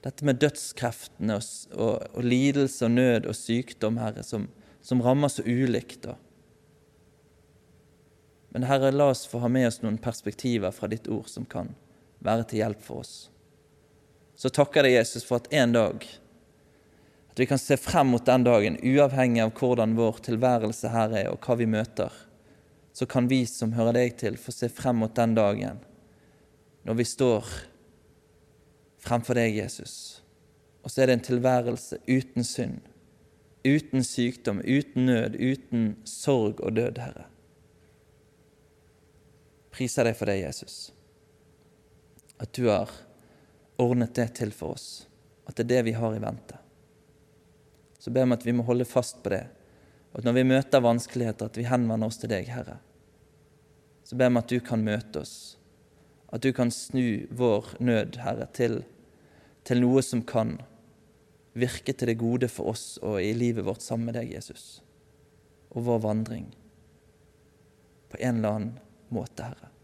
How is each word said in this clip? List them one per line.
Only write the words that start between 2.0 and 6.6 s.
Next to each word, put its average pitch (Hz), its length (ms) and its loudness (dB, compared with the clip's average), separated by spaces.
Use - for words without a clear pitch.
og 123 140 -4
lidelse 131 580 2
og 117 140 4
nød 123 320 4
og 110 40 -4
sykdom, 117 640 -2
Herre, 110 260 -6
som, 107 220 -6
som 127 160 2
rammer 135 300 4
så - 160 -6
ulikt, 123 580 0
da. - 140 -12